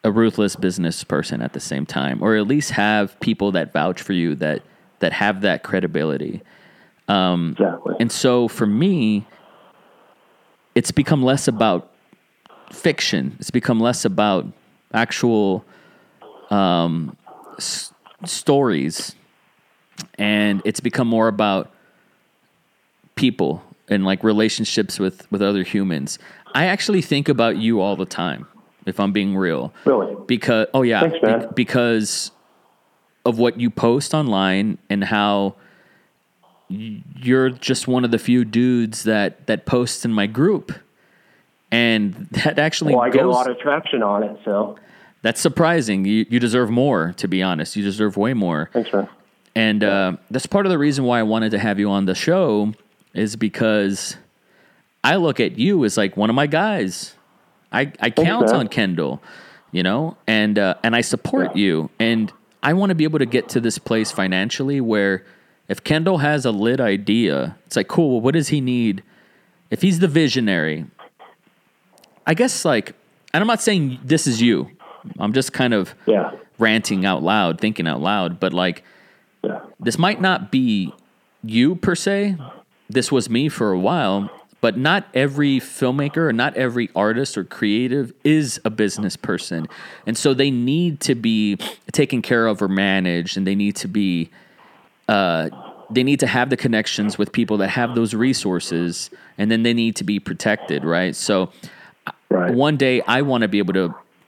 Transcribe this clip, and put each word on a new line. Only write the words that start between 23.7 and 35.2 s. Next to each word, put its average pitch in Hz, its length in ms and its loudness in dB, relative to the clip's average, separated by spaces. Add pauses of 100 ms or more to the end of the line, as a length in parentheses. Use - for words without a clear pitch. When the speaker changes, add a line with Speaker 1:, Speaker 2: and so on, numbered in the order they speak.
Speaker 1:
and, 98 160 2
like, 95 180 0
relationships 107 760 0
with, 95 320 -4
with 101 100 -2
other 101 220 0
humans. 87 560 -4 (340)
I 147 120 2
actually 190 360 0
think 143 260 0
about 117 300 2
you 110 240 2
all 98 140 0
the 92 100 -4
time, 85 420 -6 (380)
if 95 140 -6
I'm 101 120 0
being 98 240 0
real. 82 380 -2 (120)
Speaker 2:
Really? 117 300 2 (120)
Speaker 1:
Because, 113 460 0
oh 131 100 4
yeah, 113 180 2
Speaker 2:
Thanks, 165 200 0
man. 113 200 2
Speaker 1:
be-, - 140 -10
because 117 760 0 (920)
of 117 140 2
what 120 200 2
you 120 100 0
post 120 440 0
online 101 640 2 (120)
and 101 140 0
how 101 520 0 (1120)